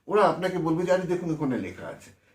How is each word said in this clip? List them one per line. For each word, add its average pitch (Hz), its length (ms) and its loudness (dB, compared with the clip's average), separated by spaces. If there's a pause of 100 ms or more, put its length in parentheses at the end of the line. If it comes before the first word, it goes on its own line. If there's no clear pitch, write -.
ওরা 202 160 4
আপনাকে 180 340 2
বলবে 160 260 0
যে, 175 80 0
"আরে, 185 120 4
দেখুন, 170 300 -2
ওখানে 135 260 -2
লেখা 90 280 -10
আছে।" - 240 -14 (240)